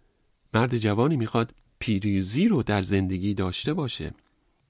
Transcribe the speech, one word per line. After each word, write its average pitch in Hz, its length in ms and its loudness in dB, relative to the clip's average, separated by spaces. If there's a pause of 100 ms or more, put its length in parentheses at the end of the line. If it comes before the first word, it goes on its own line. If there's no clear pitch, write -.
(540)
مرد 120 220 2
جوانی 113 400 2
می‌خواد 117 380 -2 (240)
پیروزی 104 680 0
رو 151 140 2
در 104 200 0
زندگی 95 520 0
داشته 95 400 -2
باشه، 127 400 -6 (560)